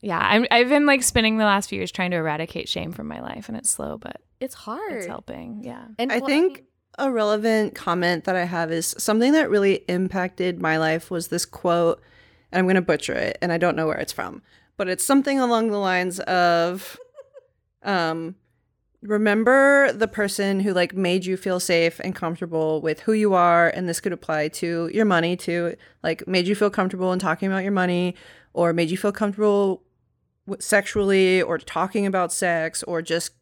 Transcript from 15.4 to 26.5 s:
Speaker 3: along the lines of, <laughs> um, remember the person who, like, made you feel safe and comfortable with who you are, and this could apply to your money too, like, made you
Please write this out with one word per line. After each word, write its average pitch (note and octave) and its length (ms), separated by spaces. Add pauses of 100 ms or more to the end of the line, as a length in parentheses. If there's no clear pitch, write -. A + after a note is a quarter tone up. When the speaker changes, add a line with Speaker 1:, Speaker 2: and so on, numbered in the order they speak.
Speaker 3:
along A#3 300
the G#3 80
lines F#3 420
of, F3 800 (400)
<laughs> - 460
um, E3 500 (680)
remember A3+ 920
the A3 160
person G3 520
who, G3 120
like, F3+ 220
made F#3 300
you F#3 120
feel F#3 240
safe E3+ 400
and F#3 140
comfortable D#3+ 680
with D#3 200
who A3 120
you G#3+ 220
are, E3+ 340
and F3+ 200
this E3 120
could F#3+ 120
apply D#3 360
to E3+ 440
your A3 120
money F3 320
too, E3+ 400 (260)
like, D#3+ 240
made F3+ 220
you G#3 60